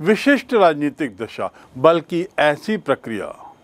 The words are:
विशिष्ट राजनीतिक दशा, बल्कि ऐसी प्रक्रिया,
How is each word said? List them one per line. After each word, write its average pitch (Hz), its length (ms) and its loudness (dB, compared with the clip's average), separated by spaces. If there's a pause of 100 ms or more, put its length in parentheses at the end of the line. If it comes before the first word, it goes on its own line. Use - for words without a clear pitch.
विशिष्ट 220 520 0
राजनीतिक 147 640 0
दशा, 110 340 -10 (260)
बल्कि 165 500 0 (120)
ऐसी 151 380 0
प्रक्रिया, 113 760 -8 (100)